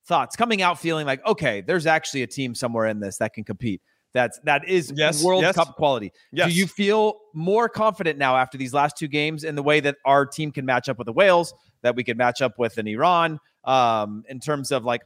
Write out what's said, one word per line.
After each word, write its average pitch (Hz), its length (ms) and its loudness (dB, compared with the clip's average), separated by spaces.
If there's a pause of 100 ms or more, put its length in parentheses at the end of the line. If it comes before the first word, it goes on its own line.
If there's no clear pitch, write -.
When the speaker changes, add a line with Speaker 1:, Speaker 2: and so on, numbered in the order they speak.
Speaker 1:
thoughts, 143 300 -2
coming 220 260 0
out 175 180 2
feeling 160 240 -2
like, 135 220 -2
"Okay, 143 340 0
there's 151 240 -2
actually 156 380 0
a 120 40 -4
team 127 280 -6
somewhere 117 320 -2
in 110 120 -2
this 98 200 -8
that 110 160 -4
can 113 100 -12
compete." 107 380 -6 (320)
That's, 120 300 0
that 147 220 0
is 175 300 0
Speaker 2:
Yes, 151 260 0
Speaker 1:
World 185 200 4
Speaker 2:
yes. 180 120 2
Speaker 1:
Cup - 220 0
quality. 123 360 0 (200)
Speaker 2:
Yes. 156 160 2
Speaker 1:
Do 170 60 0
you 185 120 2
feel 214 540 0 (140)
more 196 340 0
confident 196 500 -2
now 131 200 2
after 131 180 -2
these 131 160 -8
last 143 240 0
two 165 100 -8
games 147 380 -4
in 156 100 -8
the 143 80 -4
way 151 180 4
that 139 160 0 (100)
our 139 180 6
team 151 260 -6
can 139 140 -8
match 127 240 0
up 127 80 -4
with 117 80 -10
the 113 80 -8
Wales, 175 400 4 (300)
that 120 120 2
we 123 80 -2
can 117 140 -4
match 123 240 0
up 127 180 -2
with 117 200 -2
an 107 100 -4
Iran, 160 500 0 (260)
um, 113 640 0
in 131 100 -14
terms 143 320 -4
of, 127 140 -2
like, 120 200 -2